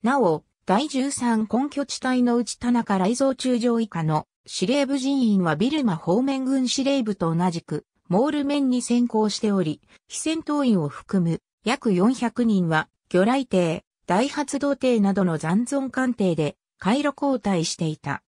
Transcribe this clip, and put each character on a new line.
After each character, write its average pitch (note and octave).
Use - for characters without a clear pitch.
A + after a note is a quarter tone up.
な C4
お、 E3
第 A#3
十 C#4
三 A3+
根 C4+
拠 C#4
地 -
隊 B3+
の A#3+
う A#3+
ち -
田 A#3+
中 A3+
雷 F#3+
蔵 C4+
中 B3
将 A#3
以 A3+
下 E3
の D#3
司 -
令 C#4
部 C#4
人 C4+
員 F#3+
は D#3
ビ G#3+
ル D4+
マ F#3
方 F#3+
面 C4+
軍 C4
司 C4+
令 C#4
部 G#3+
と E3
同 F3
じ E3
く、 -
モ G3+
ー D#4
ル D4
面 C#4+
に B3
先 A#3+
行 G#3+
し G3+
て G#3
お G3
り、 D#3
非 -
戦 D#4+
闘 D4
員 A3
を D3
含 -
む E3
約 A3+
四 G3
百 A#3+
人 F#3+
は、 D#3
魚 F#3
雷 B3+
艇、 F3
大 G#3+
発 C#4+
動 C#4
艇 B3
な G3
ど F#3+
の E3
残 F3+
存 C4+
艦 C4
艇 F#3
で、 D3+
回 B3+
路 C#4+
交 C#4
代 F3+
し -
て E3
い D#3
た。 -